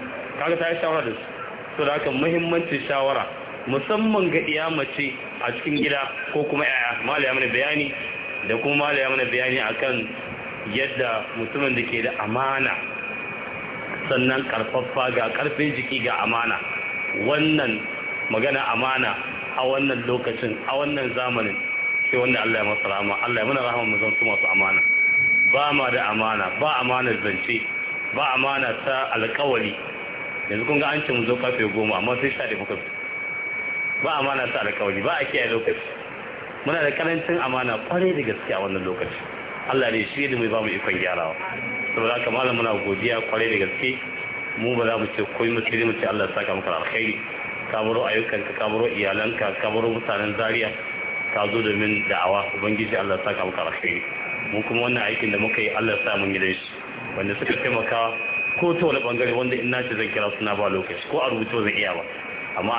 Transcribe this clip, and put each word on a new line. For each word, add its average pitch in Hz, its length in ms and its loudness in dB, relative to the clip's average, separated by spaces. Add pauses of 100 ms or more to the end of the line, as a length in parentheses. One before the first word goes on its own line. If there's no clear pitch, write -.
(380)
Kaga 165 180 0
ta 165 120 0
yi 170 100 0
shawara 160 280 0
da - 40 0
su. - 140 -6 (540)
To 151 60 0
da 143 80 4
haka 151 180 0
muhimmancin 165 760 2
shawara, 135 400 2 (400)
musamman 196 640 2
ga 156 80 4
iya 156 320 0
mace 139 440 -2 (280)
a 120 100 0
cikin 147 300 0
gida 143 160 2 (340)
ko 147 120 2
kuma 143 200 0
yaya. 120 380 2
Malam 143 200 2
ya 131 120 4
mana 131 140 2
bayani, 139 460 2 (520)
da 110 120 0
kuma 143 180 2
Malam 143 220 4
ya 131 120 2
mana 131 140 2
bayani 127 340 2
akan 113 500 0 (640)
yadda 123 400 0 (280)
mutumin 131 360 0
da 117 80 2
ke 117 220 -2
da 117 60 0 (120)
amana, 131 480 0 (1400)
sannan 131 380 2
karfafa 123 680 0
ga 117 180 4
karfin 147 400 0
jiki 123 300 -2
ga 107 180 0
amana. 113 320 2 (720)
Wannan 147 540 2 (500)
magana 135 320 2 (100)
amana 127 380 2 (480)
a 131 80 2
wannan 135 400 2
lokacin, 120 480 0 (140)
a 127 80 0
wannan 143 380 0
zamanin, 117 420 0 (540)
sai 127 80 4
wanda 123 240 4
Allah 110 160 2
ya 107 60 2
masa 104 240 0
rahama. 101 340 0
Allah 120 180 2
ya 107 60 2
mana 135 140 2
rahama 120 300 2
mu 107 80 2
zanto 113 260 2
masu 110 220 2
amana. 131 340 4 (720)
Ba 143 200 4
ma 135 180 4
da 120 200 2
amana, 107 360 2 (140)
ba 143 200 4
amana 123 300 2 (120)
zance, 107 380 0 (540)
ba 139 200 2
amana 135 340 2 (160)
ta 135 320 0
alƙawari. 113 560 2 (800)
Yanzu 110 160 -2
kun 143 140 4
ga 143 100 2
an 151 160 0
ce 139 60 0
mu 117 140 2
zo 123 100 4
karfe 123 260 0 (100)
goma, 107 260 2
amma 117 220 2
sai 135 120 0
sha 139 160 -2
ɗaya 107 100 -2
muka 101 160 -4
zo. 87 80 -6 (1200)
Ba 151 160 0
amana 135 340 0
ta 123 120 0
alƙawari, 101 400 0
ba 156 160 2
a 139 40 0
kiyaye 123 280 0
lokaci. 113 340 0 (800)
Muna 160 180 2
da 143 140 4
karancin 165 440 2
amana 127 380 2 (100)
kwarai 180 280 4
da 147 60 0 (100)
gaske - 180 -6
a 95 100 2
wannan 95 240 0
lokaci. 90 360 -4 (480)
Allah 131 240 4
ne 110 220 2
shi 139 140 0
da 127 80 0
mu 117 120 2
ba 113 120 2
mu 107 80 0
ikon 98 300 0
gyarawa. 87 360 0 (600)
Saboda 113 240 2
haka 117 120 -2
malam 123 260 2
muna 117 160 2 (120)
godiya 104 440 2
kwarai 113 240 2
da 98 140 2
gaske. 127 320 -2 (600)
Mu 117 180 2
ba 117 100 4
za 113 120 2
mu 107 80 0 (100)
ce 107 60 0 (140)
komai 117 160 2
mu 117 80 0
sai 113 160 -2
dai 113 80 2
mu 113 160 4
ce 113 60 2
Allah 101 220 2
ya 95 60 -8
saka 101 200 -2
maka 95 160 -2 (100)
alkhairi. 110 340 -2 (560)
Ka 110 140 0
baro 113 200 2
ayyukanka, 107 540 0
ka 107 100 0
baro 110 200 2
iyalanka, 104 580 0 (160)
ka 107 80 0
baro 113 180 2
mutanen 107 480 0
Zaria, 113 320 0 (640)
ka 104 140 2
zo 110 160 0
domin 107 460 2
da'awa. 95 320 4 (180)
Ubangiji 107 380 0
Allah 95 200 0
ya 92 80 -4
saka 95 220 0
maka 87 240 -2
alkhairi. 87 320 -2 (500)
Mu 104 140 0
kuma 117 240 0
wannan 120 120 0
aikin 107 300 0
da 101 60 2
muka 107 220 0
yi 107 100 0
Allah 107 260 2
ya 101 80 0
sa 104 140 0
mun 98 160 0
gidan 92 180 2
shi. - 160 -6 (480)
Wanda 101 220 -2
suka - 240 0
taimaka 117 380 0 (600)
ko 175 140 4
ta 170 120 2
wani 139 140 2
bangare 120 320 0
wanda 127 240 0
in 120 140 -2
nace 123 180 0
zan 110 240 0
kira 104 240 0
suna 104 180 0
ba 101 140 2
lokaci, 90 420 -2
ko 151 120 0
a 127 80 2
rubuce 110 240 -2
zan 104 180 2
iya 98 220 0
ba. 82 80 -4 (560)
Amma 98 200 0